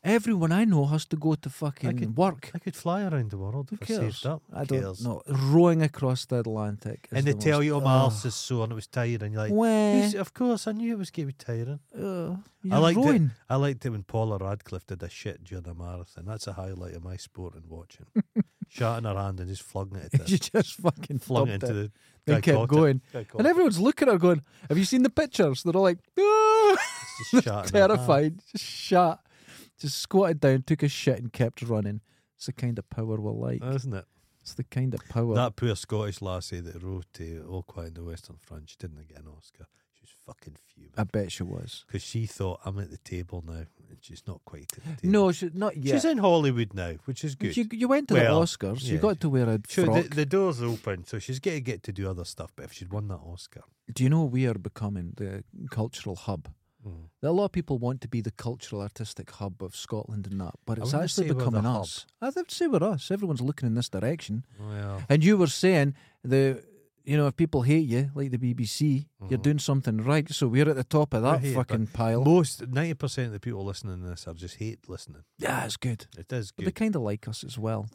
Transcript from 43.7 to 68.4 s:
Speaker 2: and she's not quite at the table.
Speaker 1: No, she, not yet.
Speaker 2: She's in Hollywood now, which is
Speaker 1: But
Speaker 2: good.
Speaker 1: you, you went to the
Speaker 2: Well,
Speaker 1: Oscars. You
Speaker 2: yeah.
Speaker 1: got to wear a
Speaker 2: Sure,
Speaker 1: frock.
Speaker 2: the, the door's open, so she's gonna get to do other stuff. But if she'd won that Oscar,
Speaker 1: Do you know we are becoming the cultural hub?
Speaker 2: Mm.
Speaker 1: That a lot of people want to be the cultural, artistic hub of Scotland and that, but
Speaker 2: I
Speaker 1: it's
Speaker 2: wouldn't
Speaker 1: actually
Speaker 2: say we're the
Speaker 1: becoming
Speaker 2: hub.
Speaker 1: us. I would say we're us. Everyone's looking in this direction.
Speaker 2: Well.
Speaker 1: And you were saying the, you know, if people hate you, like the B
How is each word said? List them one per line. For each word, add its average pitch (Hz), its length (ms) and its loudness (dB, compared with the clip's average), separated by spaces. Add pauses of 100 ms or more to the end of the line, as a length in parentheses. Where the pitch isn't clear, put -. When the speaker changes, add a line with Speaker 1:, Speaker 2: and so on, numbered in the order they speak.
Speaker 2:
and - 100 -20
she's - 260 -20
not 90 200 -12
quite 73 180 -20
at - 60 -16
the - 120 -12
table. 156 220 -10
Speaker 1:
No, 190 280 6
she, 175 220 -4
not 196 220 -2
yet. 139 200 0
Speaker 2:
She's 294 100 4
in 311 140 4
Hollywood 143 540 4
now, 87 200 -4 (120)
which - 180 -8
is 147 120 -6
Speaker 1:
But - 120 -4
Speaker 2:
good. - 100 -4
Speaker 1:
you, 233 160 0
you 233 140 -2
went 269 200 2
to 220 60 2
the 123 80 6
Speaker 2:
Well, 120 220 6
Speaker 1:
Oscars. 117 400 -4
You 127 120 -2
Speaker 2:
yeah. 78 60 0
Speaker 1:
got 202 200 2
to 160 80 0
wear 127 200 2
a 110 180 2
Speaker 2:
Sure, - 180 2
Speaker 1:
frock. 165 180 4
Speaker 2:
the, - 120 -10
the 151 100 0
door's 170 360 0
open, 107 440 -4
so 113 140 -8
she's 131 200 -8
gonna 160 200 -2
get 120 240 -6
to - 80 -10
do 98 180 -4
other 87 160 -6
stuff. - 300 -14
But - 100 -16
if 135 80 -16
she'd 90 200 -14
won 104 160 -6
that 95 80 -8
Oscar, - 460 -18 (300)
Speaker 1:
Do 127 100 0
you 127 60 6
know 160 140 4
we 127 240 0
are 117 100 2
becoming 95 600 -6
the 98 260 -8 (280)
cultural 110 440 -6
hub? 87 320 -6 (380)
Speaker 2:
Mm. 82 240 -16 (120)
Speaker 1:
That 147 80 -2
a - 20 2
lot 196 140 2
of 185 80 -4
people 151 260 -2
want 123 220 -4
to 117 60 -12
be 117 140 -4
the 107 100 -6
cultural, 113 520 -8
artistic - 480 -12
hub 98 320 -10
of 90 120 -12
Scotland 107 520 -8
and 98 140 -8
that, - 120 -8 (120)
but 110 120 -4
Speaker 2:
I - 60 -8
Speaker 1:
it's 127 100 -4
Speaker 2:
wouldn't 151 120 0
Speaker 1:
actually 185 220 -2
Speaker 2:
say 147 60 2
we're 127 60 -2
the 127 60 0
Speaker 1:
becoming 113 180 0
Speaker 2:
hub. 117 180 0
Speaker 1:
us. - 240 -10 (160)
I 247 80 -4
would 349 220 -6
say 349 160 0
we're 196 160 2
us. 190 280 -2
Everyone's 180 300 -2
looking 135 260 -2
in 110 60 2
this 117 160 -2
direction. 113 560 -4 (140)
Speaker 2:
Well. 104 500 -6
Speaker 1:
And 151 140 6
you 208 140 8
were 180 100 6
saying 143 480 4 (280)
the, 135 400 2 (400)
you 143 140 0
know, 147 100 4
if 135 80 -2
people 156 280 2
hate 151 260 4
you, 135 240 0
like 143 180 -4
the 123 60 -2
B 120 160 0